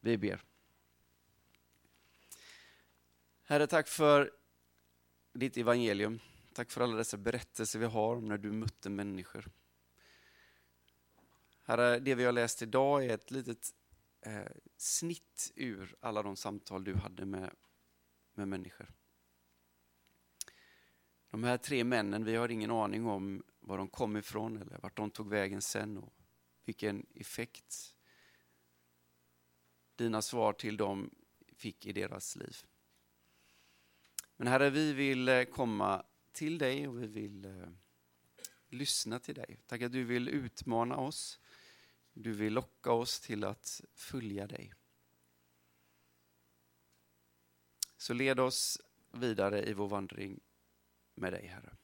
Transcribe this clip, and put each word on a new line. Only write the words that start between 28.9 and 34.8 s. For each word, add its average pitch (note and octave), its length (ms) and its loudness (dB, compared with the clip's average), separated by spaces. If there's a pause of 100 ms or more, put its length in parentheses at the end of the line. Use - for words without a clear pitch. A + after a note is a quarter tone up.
dina A2+ 260 2
svar A2+ 300 4
till G#2+ 240 -4
dem G2+ 340 0 (460)
fick - 300 -10
i G2+ 60 -6
deras G2 440 -6
liv. - 200 -12 (1800)
Men B2 100 -2
Herre, C3 240 8
vi D3+ 220 4